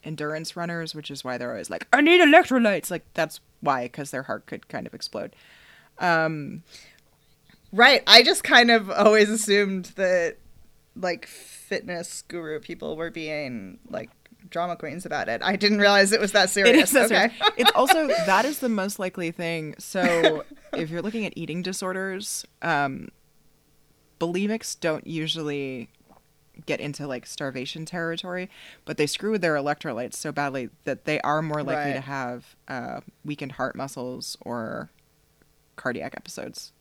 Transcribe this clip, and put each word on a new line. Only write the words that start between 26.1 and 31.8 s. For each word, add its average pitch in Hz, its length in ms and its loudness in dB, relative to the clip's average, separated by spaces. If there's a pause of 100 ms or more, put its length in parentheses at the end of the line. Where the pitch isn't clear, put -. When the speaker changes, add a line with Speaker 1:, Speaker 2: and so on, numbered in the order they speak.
Speaker 1:
get 151 120 -4
into, 147 300 -8
like, 127 180 -8
starvation 135 580 -8
territory, 175 640 -8 (360)
but - 140 -8
they 147 100 2
screw 208 240 -4
with 214 80 0
their 165 160 2
electrolytes 139 580 -4
so - 160 -8
badly 139 400 -4 (140)
that 135 220 -4
they 151 160 0
are 151 200 0
more 151 220 -2
likely 147 260 -2